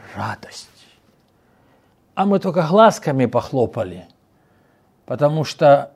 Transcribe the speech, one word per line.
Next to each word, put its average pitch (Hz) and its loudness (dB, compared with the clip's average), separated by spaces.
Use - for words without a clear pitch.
радость". - -14
А 190 -2
мы 196 0
только 180 -2
глазками 160 2
похлопали, 113 -4
потому 147 -2
что 139 2